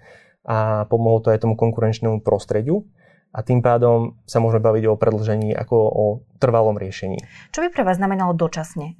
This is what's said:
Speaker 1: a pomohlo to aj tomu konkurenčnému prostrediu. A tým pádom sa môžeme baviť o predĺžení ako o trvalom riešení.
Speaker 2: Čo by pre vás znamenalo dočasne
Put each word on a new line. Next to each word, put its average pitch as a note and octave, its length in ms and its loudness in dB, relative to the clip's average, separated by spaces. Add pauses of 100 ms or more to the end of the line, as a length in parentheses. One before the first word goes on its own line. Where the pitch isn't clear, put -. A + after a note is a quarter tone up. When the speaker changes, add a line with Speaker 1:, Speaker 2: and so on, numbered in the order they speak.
(440)
Speaker 1:
a A2 480 -2
pomohlo A2+ 320 2
to A2+ 80 4
aj A2 80 2
tomu A2+ 160 0
konkurenčnému A2+ 640 0
prostrediu. A2 640 -2 (480)
A - 80 -8
tým B2 240 0
pádom A#2 640 2
sa A2+ 160 0
môžeme A2+ 160 2
baviť A2 320 2
o G#2 80 -2
predĺžení G#2+ 560 0
ako A#2 240 -2
o G#2+ 240 2 (320)
trvalom A2+ 400 2
riešení. F#2+ 400 -8 (320)
Speaker 2:
Čo D#4 160 -6
by F4 80 -4
pre - 80 -4
vás F#3 160 0
znamenalo F#3+ 400 -2
dočasne E3 640 -6